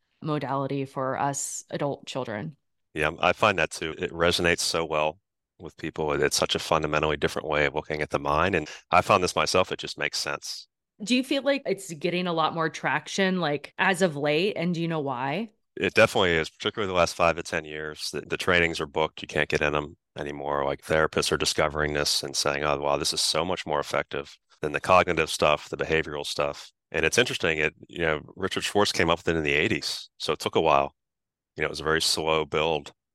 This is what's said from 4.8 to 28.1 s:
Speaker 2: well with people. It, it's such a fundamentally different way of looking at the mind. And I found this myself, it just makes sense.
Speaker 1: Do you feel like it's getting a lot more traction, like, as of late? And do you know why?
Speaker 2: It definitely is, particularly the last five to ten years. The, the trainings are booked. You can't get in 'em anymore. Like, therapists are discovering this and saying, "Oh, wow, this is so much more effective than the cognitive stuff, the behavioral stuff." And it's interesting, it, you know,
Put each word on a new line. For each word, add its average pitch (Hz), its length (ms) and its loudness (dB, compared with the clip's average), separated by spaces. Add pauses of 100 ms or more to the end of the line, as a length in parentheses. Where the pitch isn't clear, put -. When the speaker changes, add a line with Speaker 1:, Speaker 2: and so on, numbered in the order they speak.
Speaker 2:
well 78 340 0 (440)
with 80 140 -14
people. 78 360 -2
It, 71 100 2
it's 69 140 4
such - 180 0
a - 40 0
fundamentally 78 580 2
different 76 320 -2
way 76 180 2
of 69 80 -2
looking 76 280 -6
at 73 80 -6
the 71 80 0
mind. 76 360 2
And 76 140 0 (220)
I 90 100 6
found 98 240 6
this - 120 -2
myself, 85 360 2
it 76 60 -6
just - 200 -10
makes 73 200 -4
sense. - 500 -8 (340)
Speaker 1:
Do 214 140 0
you 254 80 0
feel 277 180 -2
like 277 240 0
it's 190 280 -4
getting 175 320 -2
a 175 60 -2
lot 160 220 0
more 160 140 0
traction, 180 720 -2
like, 147 380 -4
as 185 240 2
of 165 140 2
late? 151 400 0
And 175 180 -2
do 160 60 -2
you 170 80 -2
know 160 120 -2
why? 139 500 -4 (260)
Speaker 2:
It 92 180 -2
definitely 107 400 6
is, 80 160 0
particularly 104 420 -4
the 90 60 -2
last 85 160 4
five 82 220 4
to 85 60 -6
ten 80 220 -6
years. 76 460 -10
The, 76 120 -6
the - 140 -6
trainings 85 440 2
are 80 60 -4
booked. 78 360 -4
You - 60 -10
can't 76 200 -2
get 76 140 0
in 76 120 2
'em 76 220 -4 (220)
anymore. 71 460 -4
Like, 69 180 -4
therapists 78 500 2
are 80 60 2
discovering 76 560 0
this - 280 0
and 69 140 -8
saying, 71 280 -2
"Oh, 73 140 2
wow, 71 200 0
this 76 140 -2
is - 100 -4
so 80 220 0
much 90 220 -4
more 76 140 0
effective - 580 -6 (220)
than 76 120 -4
the 73 80 -2
cognitive 87 500 4
stuff, 76 380 2
the 71 80 -8
behavioral 73 500 -2
stuff." - 460 -6 (180)
And 78 160 0
it's - 120 0
interesting, 92 400 2
it, 76 160 0 (140)
you - 120 -10
know, 78 200 0 (160)